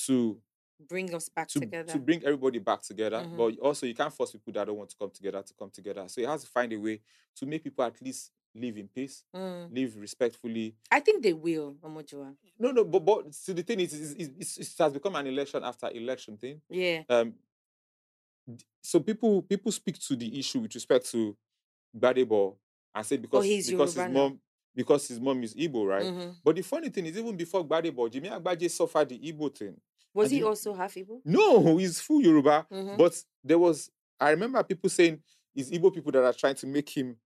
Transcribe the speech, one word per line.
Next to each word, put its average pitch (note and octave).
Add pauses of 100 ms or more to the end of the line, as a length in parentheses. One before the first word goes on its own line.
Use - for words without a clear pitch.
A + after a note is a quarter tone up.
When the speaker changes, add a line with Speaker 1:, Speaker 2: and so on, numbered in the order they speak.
Speaker 1:
to A#2 (460)
Speaker 2:
bring F#3
us E3
back D#3+
Speaker 1:
to, D3
Speaker 2:
together. E3
Speaker 1:
to D3
bring D#3
everybody C3
back G2+
together. G#2+
Speaker 2:
Mm-hmm. E3
Speaker 1:
But A#2
also, C#3+
you A#2+
can't D3
force -
people G#2+
that G#2
don't G#2
want G2+
to -
come G2
together F#2+
to -
come G2+
together. G2
So A#2+
it A#2
has D3
to -
find A#2+
a A2
way A2 (380)
to C3+
make D#3
people C#3
at A#2
least C3 (220)
live A2+
in G2+
peace, C3+ (100)
Speaker 2:
Mm. F3+
Speaker 1:
live B2
respectfully. A2+ (160)
Speaker 2:
I C4+
think F#4
they G3+
will, D#3
Omojua. D3 (240)
Speaker 1:
No, B3
no, A#3+
but, F3
but F3+
see, -
the E3
thing F#3
is, F3
is, D3+
is, D#3
is, -
it -
has D3+
become C#3+
an C#3+
election C3+
after A#2+
election A#2
thing. C3+ (100)
Speaker 2:
Yeah. F3
Speaker 1:
Um, A#2 (1200)
d-, A#2+ (160)
so -
people, G#3
people G3
speak -
to -
the A#2
issue C3
with A2
respect B2
to A2 (600)
Gbadebo A2 (380)
and G#2+
say C#3
because, B2
Speaker 2:
Oh, -
he's G3+
Speaker 1:
because F3+
his E3
Speaker 2:
Yoruba F3+
now. C3+
Speaker 1:
mom, C#3 (360)
because C#3
his A#2+
mom C3
is A2
Igbo, B2+
right? G2
Speaker 2:
Mm-hmm. F3+ (140)
Speaker 1:
But D#3+
the F#3
funny D4+
thing F3
is, D#3+
even A3+
before E3+
Gbadebo, C#3
Jimmy C3+
Agbaje F3+
suffered D#3+
the B2
Igbo D3+
thing. G2 (360)
Speaker 2:
Was G#3+
Speaker 1:
And G#3+
Speaker 2:
he C#4
Speaker 1:
Jim- A3
Speaker 2:
also G#3
half F#3+
Igbo? G3+
Speaker 1:
No, F#3+
he's F3+
full D4+
Yoruba. D3+
Speaker 2:
Mm-hmm. G3
Speaker 1:
But B3+ (240)
there D3+
was, E3+ (300)
I C#3+
remember A3
people F#3+
saying E3 (360)
it's C3
Igbo F3
people D3
that C3
are B2
trying C#3
to C3
make C#3+
him B2+ (100)